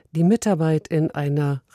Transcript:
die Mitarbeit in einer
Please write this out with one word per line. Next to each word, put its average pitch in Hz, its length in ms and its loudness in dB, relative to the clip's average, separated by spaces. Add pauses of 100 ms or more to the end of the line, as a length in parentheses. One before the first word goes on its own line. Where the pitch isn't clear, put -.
(100)
die 165 140 0
Mitarbeit 160 640 0
in 160 240 -2
einer 143 500 -2 (120)